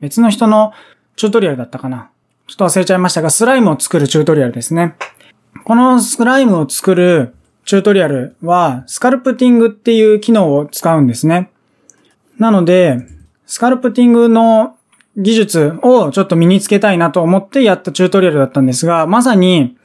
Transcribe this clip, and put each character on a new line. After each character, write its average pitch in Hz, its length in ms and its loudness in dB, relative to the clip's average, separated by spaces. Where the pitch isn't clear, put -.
別 143 200 -6
の 226 100 2
人 214 160 -2
の 214 260 2
チ 214 100 -4
ュ - 20 0
ー 202 40 -6
ト 226 80 0
リ 185 80 0
ア 147 40 -4
ル 131 40 -8
だ 123 80 -10
っ - 60 -20
た 131 80 -14
か 135 100 -10
な。 123 220 -12
ち - 80 -20
ょ - 0 -
っ - 20 -20
と 196 80 -2
忘 175 140 -2
れ 180 60 0
ち 196 60 -2
ゃ 190 40 2
い 180 40 0
ま 180 100 0
し - 60 -6
た 160 80 -4
が、 160 80 -2
ス 226 160 -2
ラ 262 100 2
イ 254 40 2
ム 196 100 2
を 143 80 -4
作 - 200 -4
る 143 100 0
チ 156 100 -2
ュ 151 40 2
ー - 20 -2
ト 160 100 0
リ 147 80 0
ア 123 40 -2
ル 120 60 -6
で 120 100 -10
す - 120 -8
ね。 170 220 -4
こ 226 120 0
の 254 240 2
ス - 240 -4
ラ 262 160 0
イ 262 60 2
ム 190 120 0
を 147 100 -4
作 - 260 -2
る 170 400 0
チ 202 120 -2
ュ - 20 2
ー 190 40 -2
ト 202 100 2
リ 190 100 2
ア 156 60 -2
ル 135 340 -8
は、 165 440 -2
ス - 120 -12
カ 247 120 0
ル 254 100 -2
プ 254 160 -4
テ 254 100 0
ィ 247 60 4
ン 233 60 4
グ 226 100 4
っ - 20 -12
て 226 220 -4
い 220 220 4
う 208 60 0
機 233 120 0
能 175 240 2
を 147 100 -4
使 - 280 -2
う 156 60 2
ん 135 60 2
で 117 80 0
す 156 140 -2
ね。 175 240 -2
な 220 120 2
の 190 140 2
で、 165 420 0
ス - 120 -14
カ 247 120 0
ル 254 80 0
プ 247 140 -4
テ 247 100 0
ィ 240 60 4
ン 240 40 4
グ 233 160 4
の 226 480 2
技 208 180 0
術 165 480 -2
を 240 280 2
ち 160 80 -6
ょ 196 40 2
っ 196 40 -4
と 180 80 -4
身 165 120 2
に 190 140 2
つ 196 60 -10
け 202 140 0
た 208 120 0
い 175 60 -2
な 170 120 0
と 175 120 -2
思 180 160 2
っ 190 100 -12
て 277 140 -2
や 202 120 2
っ 180 80 -8
た 160 100 -10
チ 185 100 -2
ュ 180 40 2
ー - 20 2
ト 196 120 0
リ 185 60 2
ア 170 40 2
ル 147 80 -2
だ 135 60 2
っ 131 60 -4
た 143 100 -2
ん 131 60 2
で 127 60 0
す 143 140 -4
が、 165 200 0
ま 220 160 0
さ 247 120 2
に 180 500 2